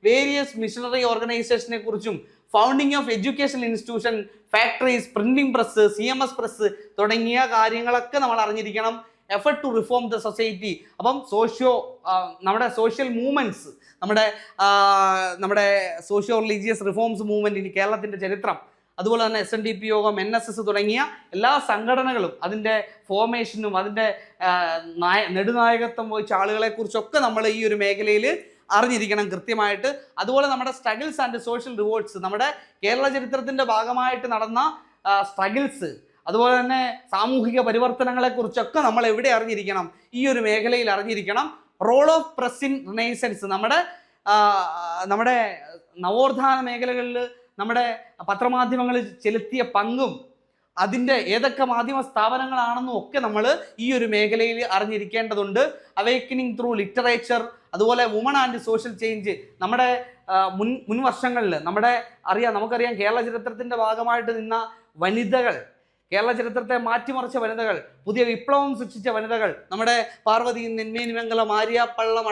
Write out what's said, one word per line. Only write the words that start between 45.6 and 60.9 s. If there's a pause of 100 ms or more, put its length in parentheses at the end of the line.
നവോത്ഥാന
മേഖലകളിൽ (300)
നമ്മുടെ (300)
പത്രമാധ്യമങ്ങൾ
ചെലുത്തിയ (120)
പങ്കും (520)
അതിൻ്റെ
ഏതൊക്കെ
മാധ്യമ
സ്ഥാപനങ്ങളാണെന്നും
ഒക്കെ
നമ്മൾ (200)
ഈ
ഒരു
മേഖലയിൽ
അറിഞ്ഞിരിക്കേണ്ടതുണ്ട്. (280)
awakening
through
literature, (300)
അതുപോലെ
women (100)
and
social (100)
change, (300)
നമ്മുടെ, (240)
ആ,
മുൻ,
മുൻ